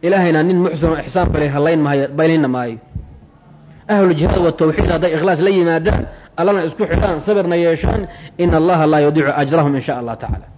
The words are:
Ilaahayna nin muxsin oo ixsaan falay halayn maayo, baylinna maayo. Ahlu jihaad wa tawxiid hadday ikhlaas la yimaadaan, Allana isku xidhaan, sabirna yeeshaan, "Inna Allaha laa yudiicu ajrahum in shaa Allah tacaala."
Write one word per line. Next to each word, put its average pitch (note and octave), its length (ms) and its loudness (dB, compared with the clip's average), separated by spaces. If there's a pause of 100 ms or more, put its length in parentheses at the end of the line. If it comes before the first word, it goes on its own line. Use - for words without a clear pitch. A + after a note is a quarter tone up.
Ilaahayna F3 400 2
nin F3+ 180 2
muxsin E3 280 0
oo D#3+ 100 0
ixsaan F3 340 -2
falay D3+ 160 0
halayn D3+ 320 0
maayo, C#3+ 280 0
baylinna D#3 400 2
maayo. A#2+ 300 -6 (1080)
Ahlu F#3+ 260 4
jihaad E3+ 300 2
wa E3 80 2
tawxiid D#3+ 380 0
hadday E3 240 0
ikhlaas D#3+ 260 0
la F#3+ 100 2
yimaadaan, E3+ 520 0 (340)
Allana F#3 280 0
isku E3 200 -4
xidhaan, F3+ 360 -2
sabirna F#3 360 0
yeeshaan, E3+ 520 0 (300)
"Inna F3 180 2
Allaha D#3+ 300 2
laa D#3 140 2
yudiicu D3 360 2
ajrahum C#3+ 400 0
in C3 60 -2
shaa C3 160 -6
Allah A#2 200 -8
tacaala." - 280 -8 (120)